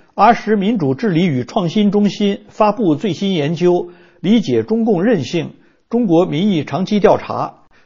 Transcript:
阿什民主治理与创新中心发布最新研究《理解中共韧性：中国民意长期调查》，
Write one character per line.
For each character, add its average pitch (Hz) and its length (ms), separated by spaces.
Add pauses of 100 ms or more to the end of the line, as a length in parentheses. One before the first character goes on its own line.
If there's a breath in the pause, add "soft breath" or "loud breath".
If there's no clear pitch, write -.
(140 soft breath)
阿 214 180
什 214 220
民 214 240
主 135 160
治 214 160
理 170 160
与 131 160
创 175 260
新 208 220
中 208 180
心 202 400
发 214 220
布 208 240
最 170 180
新 196 200
研 160 240
究 175 160 (480 loud breath)
《理 208 200
解 117 220
中 220 220
共 196 180
韧 202 220
性： 147 300 (360 soft breath)
中 240 160
国 170 200
民 165 220
意 156 160
长 180 220
期 208 140
调 175 180
查》， 117 300 (380 soft breath)